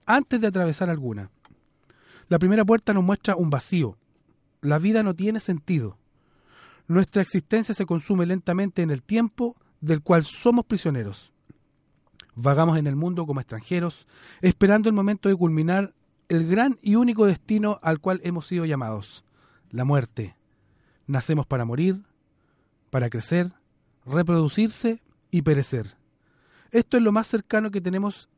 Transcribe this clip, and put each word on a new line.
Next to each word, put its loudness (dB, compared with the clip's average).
antes 2
de 0
atravesar 0
alguna. -6
La 2
primera 4
puerta 2
nos 4
muestra 0
un 0
vacío. -2
La 0
vida 2
no 0
tiene -2
sentido. -4
Nuestra 2
existencia -2
se -4
consume 0
lentamente -2
en 0
el -4
tiempo -2
del -2
cual 2
somos 0
prisioneros. -4
Vagamos 2
en -2
el -2
mundo -4
como -4
extranjeros, -6
esperando 4
el 2
momento 0
de 4
culminar 0
el 0
gran 2
y 2
único 4
destino 0
al 0
cual -2
hemos -6
sido -4
llamados, -6
la -4
muerte. -2
Nacemos -2
para -4
morir, -2
para -2
crecer, -2
reproducirse 0
y 0
perecer. -2
Esto 2
es 4
lo 4
más 0
cercano -2
que -4
tenemos -4